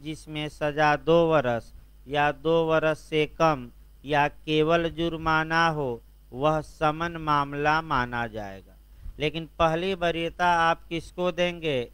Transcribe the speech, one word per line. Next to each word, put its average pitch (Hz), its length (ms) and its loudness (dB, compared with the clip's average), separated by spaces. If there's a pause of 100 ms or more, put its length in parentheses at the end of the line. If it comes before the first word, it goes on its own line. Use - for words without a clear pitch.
जिसमें 151 460 -8
सज़ा 147 480 2
दो 143 180 2 (120)
वर्ष 123 440 0 (360)
या 147 260 2
दो 160 320 2
वर्ष 156 340 2
से 151 260 0 (100)
कम 147 320 2 (380)
या 143 220 2
केवल 156 640 0
जुर्माना 160 800 0
हो 151 200 -2 (420)
वह 151 300 0
समन 160 580 -4
मामला 147 640 2
माना 123 460 -2
जाएगा। 101 460 -12 (460)
लेकिन 156 260 -4 (140)
पहली 170 360 0
वरीयता 170 520 -2 (120)
आप 165 280 2
किसको 180 440 -6
देंगे, 165 640 -2